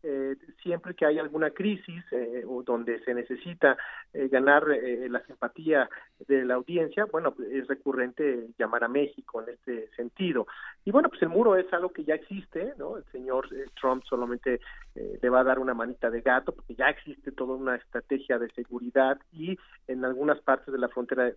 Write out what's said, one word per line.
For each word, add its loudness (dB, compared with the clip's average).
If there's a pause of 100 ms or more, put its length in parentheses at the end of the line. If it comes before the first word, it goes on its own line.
Eh, -2 (260)
siempre -4
que 0
hay 4
alguna 0
crisis, -2
eh, -4
o -6
donde -2
se -2
necesita, 2 (360)
eh, -2
ganar, 6
eh, 0
la -4
simpatía 0 (380)
de 4
la 2
audiencia, 0
bueno, 0
pues, -8
es -4
recurrente -2 (100)
llamar 0
a 0
México -2
en -12
este -8
sentido. -2 (380)
Y -2
bueno, 6
pues -6
el 2
muro 6
es 2
algo 0
que -8
ya 2
existe, -8
¿no? -8
El -14
señor, -4
eh, -10 (160)
Trump 0
solamente, -2 (340)
eh, -10
le 2
va 8
a 6
dar 4
una -2
manita -2
de -4
gato 2
porque -16
ya 2
existe -10
toda -4
una -2
estrategia -4
de -4
seguridad 0 (140)
y -8 (300)
en -4
algunas 0
partes 2
de -4
la 0
frontera 0